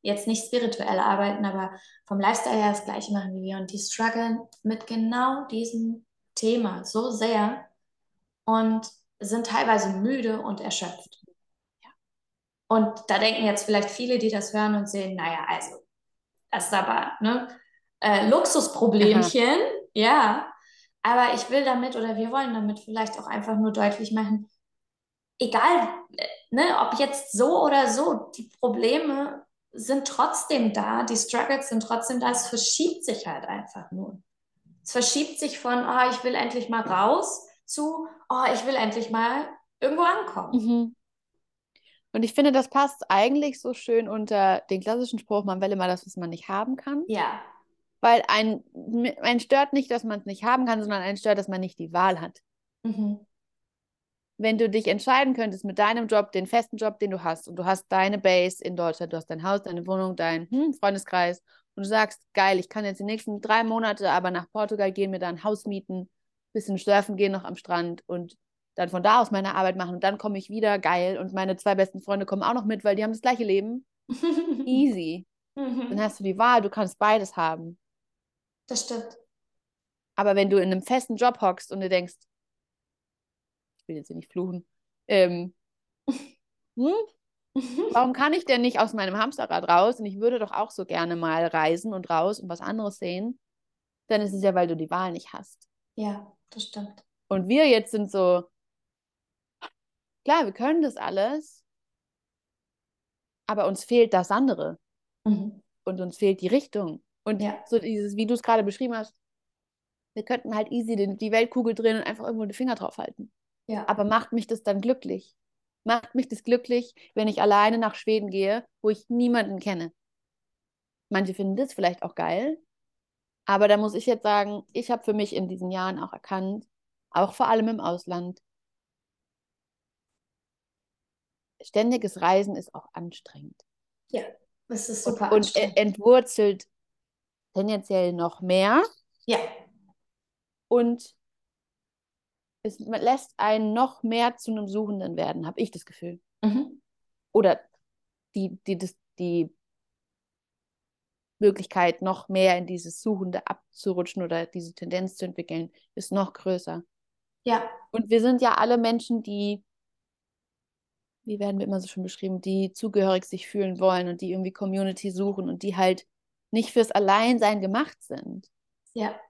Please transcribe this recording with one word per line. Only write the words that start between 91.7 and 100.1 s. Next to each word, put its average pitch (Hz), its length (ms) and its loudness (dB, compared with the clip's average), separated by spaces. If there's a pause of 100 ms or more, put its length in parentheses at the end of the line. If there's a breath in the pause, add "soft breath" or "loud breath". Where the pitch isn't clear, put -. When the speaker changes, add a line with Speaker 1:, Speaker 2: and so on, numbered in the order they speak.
Speaker 2:
und 185 160 -8
raus 175 300 0
und 185 80 -14
was 170 120 -10
anderes 202 380 -6
sehen. 190 400 -6 (720)
Dann 214 120 2
ist 202 140 -2
es 196 80 -4
ja, 196 120 4
weil 180 120 4
du 165 100 -2
die 156 140 -8
Wahl 180 220 -4
nicht - 200 -14
hast. - 360 -20 (280)
Speaker 1:
Ja, 208 360 -8 (180)
das 214 140 -12
stimmt. - 400 -14 (240)
Speaker 2:
Und 190 200 -2
wir 285 200 6
jetzt 220 240 4
sind 208 180 -4
so, 180 340 2 (1800)